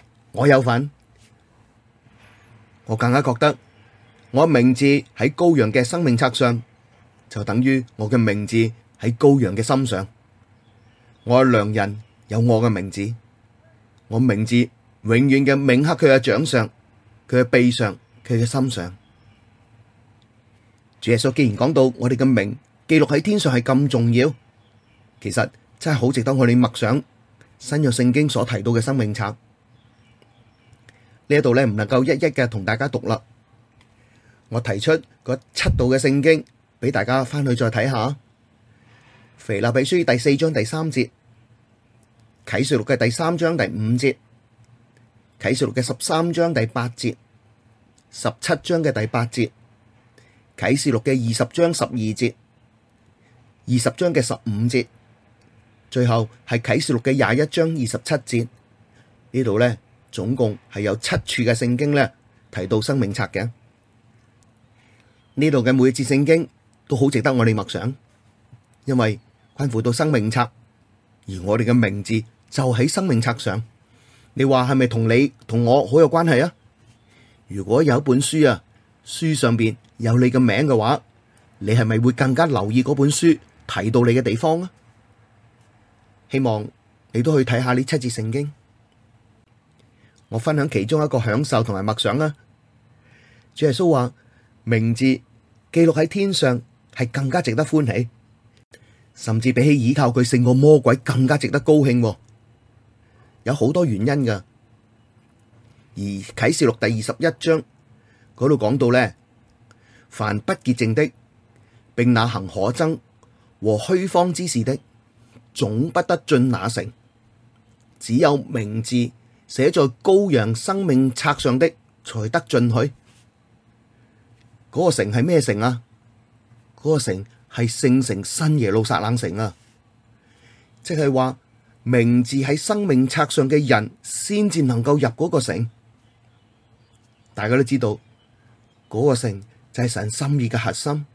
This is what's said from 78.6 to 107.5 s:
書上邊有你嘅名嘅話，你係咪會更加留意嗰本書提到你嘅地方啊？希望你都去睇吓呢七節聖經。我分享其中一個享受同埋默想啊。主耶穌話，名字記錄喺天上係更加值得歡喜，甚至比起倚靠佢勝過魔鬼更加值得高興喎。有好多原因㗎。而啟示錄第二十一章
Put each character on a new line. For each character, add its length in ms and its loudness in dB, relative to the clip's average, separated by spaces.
書 300 -4
上 240 2
邊 180 0
有 220 0
你 100 4
嘅 100 2
名 280 2
嘅 100 2
話， 240 0
你 140 -4
係 120 4
咪 140 0
會 140 2
更 240 0
加 100 2
留 260 -2
意 120 2
嗰 100 -2
本 160 2
書 240 2
提 220 -4
到 120 2
你 120 4
嘅 80 2
地 140 -2
方 260 -2
啊？ 80 -12
希 120 -2
望 260 -2
你 100 0
都 120 0
去 140 4
睇 140 0
吓 100 0
呢 100 0
七 140 -4
節 160 -6
聖 180 -6
經。 220 -6
我 80 -6
分 180 -2
享 140 0
其 160 -2
中 180 0
一 40 0
個 120 -2
享 240 0
受 200 0
同 100 -4
埋 100 -6
默 140 -4
想 220 -2
啊。 160 -2
主 100 -2
耶 60 2
穌 180 0
話， 240 0
名 300 0
字 120 -2
記 180 0
錄 60 4
喺 120 2
天 260 -2
上 300 0
係 160 -4
更 220 -4
加 100 0
值 140 -4
得 100 0
歡 260 0
喜， 160 -2
甚 240 -4
至 120 0
比 120 2
起 200 4
倚 120 2
靠 140 2
佢 140 0
勝 200 2
過 100 4
魔 260 8
鬼 180 2
更 300 0
加 120 0
值 100 -4
得 100 -2
高 180 2
興 240 4
喎。 160 -2
有 80 0
好 160 0
多 140 2
原 160 -2
因 40 0
㗎。 380 -2
而 80 -8
啟 160 2
示 160 0
錄 100 0
第 100 -4
二 140 -2
十 160 -8
一 220 -2
章 240 0